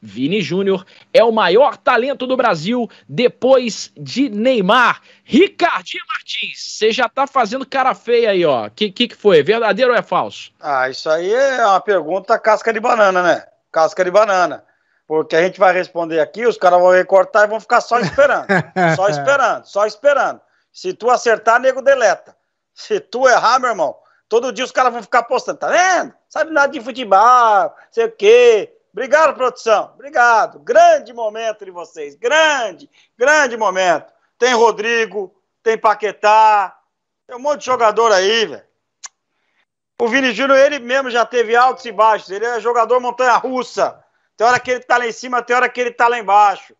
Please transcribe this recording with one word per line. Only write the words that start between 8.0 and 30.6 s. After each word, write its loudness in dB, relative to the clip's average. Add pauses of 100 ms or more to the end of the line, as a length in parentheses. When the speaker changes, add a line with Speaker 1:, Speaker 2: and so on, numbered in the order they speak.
Speaker 1:
aí, 0
ó. 0
Que, -4
que, -2
que -12
foi? 4
Verdadeiro 0
ou 2
é 0
falso? -6
Speaker 2:
Ah, -2
isso -10
aí -2
é 0
uma 2
pergunta -2
casca 0
de -4
banana, 2
né? 0 (240)
Casca 0
de -4
banana. 0 (420)
Porque -2
a 4
gente -2
vai 4
responder -4
aqui, -4
os -2
caras 2
vão 4
recortar 2
e -2
vão -6
ficar 0
só -2
esperando. 0
Speaker 3:
<laughs> 0
Speaker 2:
Só 0
esperando, -2
só -4
esperando. -2 (320)
Se -10
tu -4
acertar, 0
nego -2
deleta. 0 (400)
Se -6
tu -2
errar, 2
meu -4
irmão, -4 (320)
todo -2
dia -6
os -12
caras 0
vão -10
ficar -2
postando, -6
"Tá -6
vendo? 0 (160)
Sabe -6
nada 0
de -12
futebol, 2 (160)
sei -2
o -6
quê." 4 (200)
Obrigado, 0
produção. -2
Obrigado. 0
Grande 2